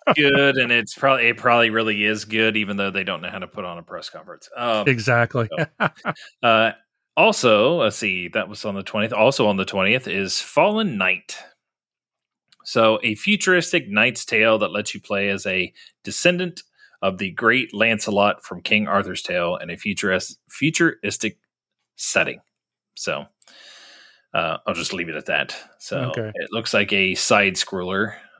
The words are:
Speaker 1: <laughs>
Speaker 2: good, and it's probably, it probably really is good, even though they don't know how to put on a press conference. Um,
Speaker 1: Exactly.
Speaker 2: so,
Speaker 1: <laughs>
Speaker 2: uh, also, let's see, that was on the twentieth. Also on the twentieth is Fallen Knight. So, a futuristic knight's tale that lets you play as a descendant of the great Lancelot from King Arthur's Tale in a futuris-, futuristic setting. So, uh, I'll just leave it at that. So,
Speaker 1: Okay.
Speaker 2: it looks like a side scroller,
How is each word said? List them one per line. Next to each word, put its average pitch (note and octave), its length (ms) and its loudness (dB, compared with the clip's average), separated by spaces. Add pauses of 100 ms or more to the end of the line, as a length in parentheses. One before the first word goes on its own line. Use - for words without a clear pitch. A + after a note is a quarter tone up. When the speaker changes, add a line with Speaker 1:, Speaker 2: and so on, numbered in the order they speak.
Speaker 1:
<laughs> - 120 4
Speaker 2:
good, C#3 420 4
and A#2+ 140 2
it's A#2 220 0
probably, C3+ 360 4
it A#2 80 0
probably A#2 340 4
really G#2+ 340 0
is G#2+ 200 0
good, A2 300 2
even G2+ 220 -2
though G2 140 -2
they F#2+ 120 -4
don't F#2 180 -4
know F2 80 -10
how F#2 100 -10
to F2+ 80 -10
put G2 180 -10
on F2 140 -10
a - 20 -14
press E2+ 300 -14
conference. D#2+ 440 -18
Um, A#2 320 0
Speaker 1:
Exactly. A#2 600 2 (300)
Speaker 2:
so, G3+ 100 2 (240)
Speaker 1:
<laughs> - 300 -14
Speaker 2:
uh, A2+ 280 4 (460)
also, D3 600 4
let's A2 180 0
see, F#2 340 -4
that G#2 180 -4
was G2+ 160 -14
on G2+ 120 -4
the G2 80 -6
twentieth. A2 280 -2
Also A2 360 4
on G2 100 2
the F#2+ 80 0
twentieth G2+ 420 0
is F#2+ 320 -2
Fallen G3 600 0
Knight. F#2 360 -2 (1300)
So, A2 380 2
a A2 140 -2
futuristic F#3 720 2
knight's A#2 340 2
tale A2 360 4
that G2 120 -2
lets G#2 220 -4
you G#2 80 -14
play G2+ 280 -2
as G2 180 -4
a F#2 260 -2 (300)
descendant F3 580 -4 (400)
of F#2+ 160 -2
the F#2+ 140 -6
great A#2 420 0
Lancelot G#2 720 0
from F2+ 180 -12
King G#2+ 260 0
Arthur's F#2+ 360 -2
Tale F2 340 -2
in F2 140 -12
a F2 40 -10
futuris-, F#2+ 600 -4 (100)
futuristic C#3 920 -2 (580)
setting. - 420 -2 (560)
So, D2 300 -6 (1080)
uh, E2 320 -2
I'll F#2+ 80 -2
just E2+ 200 -4
leave F2 160 -6
it D#2 60 -8
at D2+ 120 -10
that. D2 280 -2 (220)
So, - 200 -8 (200)
Speaker 1:
Okay. A2 160 -6
Speaker 2:
it F2+ 180 -10
looks A2+ 220 -6
like G#2 200 0
a F#2+ 200 2
side G2+ 420 2
scroller, F#2+ 600 -4 (240)